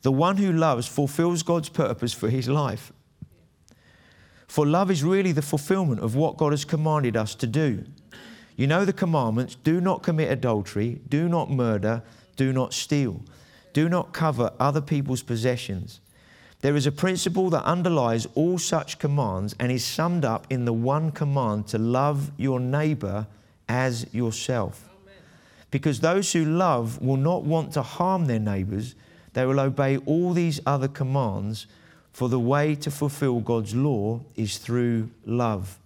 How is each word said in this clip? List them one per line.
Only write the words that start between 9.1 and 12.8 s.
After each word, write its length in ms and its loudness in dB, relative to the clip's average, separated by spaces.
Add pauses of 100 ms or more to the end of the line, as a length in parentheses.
do 260 2
not 220 0
commit 300 2
adultery, 760 0
do 200 2
not 200 0
murder, 540 0 (320)
do 180 2
not 220 0
steal, 480 -2 (520)